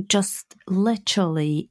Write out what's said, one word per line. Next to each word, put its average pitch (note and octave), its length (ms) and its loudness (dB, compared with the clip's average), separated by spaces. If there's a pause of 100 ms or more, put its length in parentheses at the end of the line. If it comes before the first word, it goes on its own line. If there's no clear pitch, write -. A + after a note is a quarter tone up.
just - 480 -2 (100)
literally F#3 1040 0